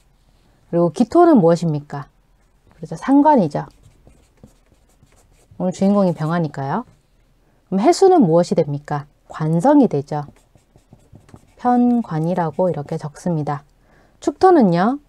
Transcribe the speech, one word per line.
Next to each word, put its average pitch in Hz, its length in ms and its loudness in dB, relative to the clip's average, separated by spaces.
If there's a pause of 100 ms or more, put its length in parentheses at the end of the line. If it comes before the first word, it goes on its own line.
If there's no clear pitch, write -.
(680)
그리고 170 220 -2
기토는 330 480 2
무엇입니까? 160 720 -2 (640)
그래서 165 220 -16
상관이죠. 262 720 2 (1900)
오늘 180 120 -6
주인공이 190 440 0
병화니까요. 156 720 -6 (840)
그럼 190 120 -2
해수는 349 420 4
무엇이 170 340 2
됩니까? 147 500 -6 (220)
관성이 175 580 2
되죠. - 380 -6 (1300)
편관이라고 185 1080 -2
이렇게 147 300 -6
적습니다. 147 640 -6 (560)
축토는요? 262 800 2 (100)